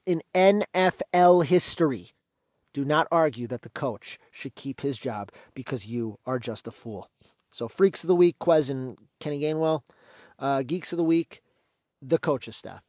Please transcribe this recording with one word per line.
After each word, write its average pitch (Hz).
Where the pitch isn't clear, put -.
in 170
N 196
F 185
L 180
history. 143
Do 139
not 151
argue 151
that 120
the -
coach -
should -
keep -
his 139
job 107
because 120
you 113
are 127
just 113
a -
fool. 104
So -
Freaks 185
of 160
the 180
Week, 175
Quez 156
and 131
Kenny 147
Gainwell. 156
Uh, 135
Geeks 156
of 170
the 175
Week, 165
the 143
coach's 131
staff. 92